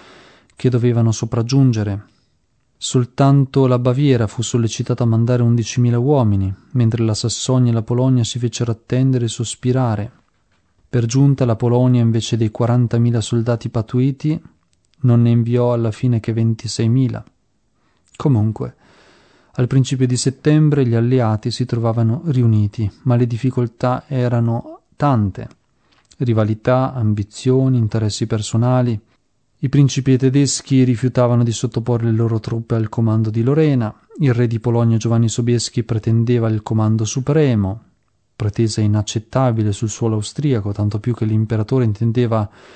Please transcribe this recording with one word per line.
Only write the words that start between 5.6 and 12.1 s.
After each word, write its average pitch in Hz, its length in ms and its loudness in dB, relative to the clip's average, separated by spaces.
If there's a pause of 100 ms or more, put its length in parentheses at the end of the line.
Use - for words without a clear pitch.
uomini, 107 560 0 (200)
mentre 117 300 2
la 110 120 0
Sassonia 123 560 0
e - 20 0
la 113 80 0
Polonia 123 420 0
si - 140 -6
fecero 120 320 -4
attendere 127 560 0
e 113 40 -2
sospirare. 117 840 -4 (760)
Per 113 200 0
giunta 135 360 2
la 117 120 0
Polonia, 123 460 2
invece 113 360 0